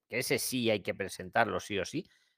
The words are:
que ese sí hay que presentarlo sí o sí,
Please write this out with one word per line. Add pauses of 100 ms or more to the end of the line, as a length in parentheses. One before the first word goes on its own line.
que
ese
sí
hay
que
presentarlo
sí
o
sí, (280)